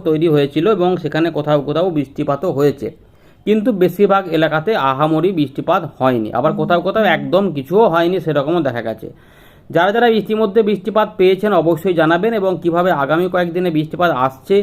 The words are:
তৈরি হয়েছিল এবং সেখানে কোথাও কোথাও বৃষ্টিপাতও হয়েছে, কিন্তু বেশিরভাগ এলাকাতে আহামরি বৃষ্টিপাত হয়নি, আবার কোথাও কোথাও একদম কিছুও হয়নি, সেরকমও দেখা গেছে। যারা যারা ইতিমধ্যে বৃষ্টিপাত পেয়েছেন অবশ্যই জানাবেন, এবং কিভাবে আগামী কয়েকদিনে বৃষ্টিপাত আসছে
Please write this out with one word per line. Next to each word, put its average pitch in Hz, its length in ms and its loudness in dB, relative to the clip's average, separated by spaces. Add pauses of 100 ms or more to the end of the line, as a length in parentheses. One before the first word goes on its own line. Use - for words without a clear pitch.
তৈরি 160 240 0
হয়েছিল 151 440 2
এবং 180 240 0
সেখানে 160 340 -2
কোথাও 147 320 0
কোথাও 147 280 -2
বৃষ্টিপাতও 147 600 -4
হয়েছে, 139 360 -2 (580)
কিন্তু 208 260 2
বেশিরভাগ 190 500 2 (140)
এলাকাতে 156 340 0 (200)
আহামরি 156 420 0
বৃষ্টিপাত 160 500 -2 (120)
হয়নি, 123 380 0
আবার 135 220 0
কোথাও 175 260 0
কোথাও 196 240 0 (120)
একদম 143 360 0
কিছুও 165 360 2
হয়নি, 170 320 2
সেরকমও 156 400 0
দেখা 120 220 -2
গেছে। 110 260 -8 (640)
যারা 170 220 2
যারা 233 160 2 (120)
ইতিমধ্যে 220 420 0
বৃষ্টিপাত 208 540 -2
পেয়েছেন 185 360 2
অবশ্যই 170 420 0
জানাবেন, 170 400 2
এবং 190 260 -2
কিভাবে 175 320 0
আগামী 156 360 0
কয়েকদিনে 180 420 -2
বৃষ্টিপাত 156 460 0
আসছে 135 460 -2